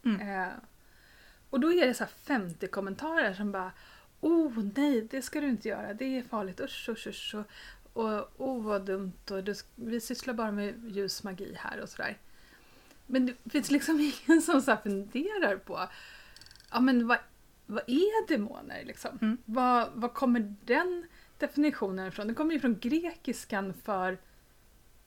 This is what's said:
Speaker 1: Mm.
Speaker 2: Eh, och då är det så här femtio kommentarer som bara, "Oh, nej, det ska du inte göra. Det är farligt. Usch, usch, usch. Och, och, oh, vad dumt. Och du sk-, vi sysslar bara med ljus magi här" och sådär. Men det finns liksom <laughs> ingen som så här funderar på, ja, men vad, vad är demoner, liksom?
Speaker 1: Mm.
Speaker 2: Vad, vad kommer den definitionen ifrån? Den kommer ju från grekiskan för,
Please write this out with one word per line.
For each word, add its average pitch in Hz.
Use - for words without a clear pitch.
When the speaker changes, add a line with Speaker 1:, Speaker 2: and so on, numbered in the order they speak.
Speaker 1:
Mm. 196
Speaker 2:
Eh, 185
och 262
då 330
är 349
det 247
så -
här -
femtio 196
kommentarer 208
som 202
bara, 185
"Oh, 311
nej, 277
det 269
ska 294
du 294
inte 220
göra. 208
Det 262
är 240
farligt. 208
Usch, -
usch, 220
usch. -
Och, 214
och, -
oh, 262
vad 202
dumt. 190
Och 190
du 202
sk-, -
vi 233
sysslar 247
bara 220
med 208
ljus 196
magi 190
här" -
och -
sådär. -
Men 254
det -
finns 285
liksom 294
<laughs> 294
ingen 320
som 311
så 269
här 214
funderar 220
på, 185
ja, 240
men 247
vad, 233
vad 208
är 415
demoner, -
liksom? -
Speaker 1:
Mm. 220
Speaker 2:
Vad, 240
vad 240
kommer 233
den 339
definitionen 277
ifrån? 208
Den 226
kommer 311
ju 277
från 233
grekiskan 240
för, 185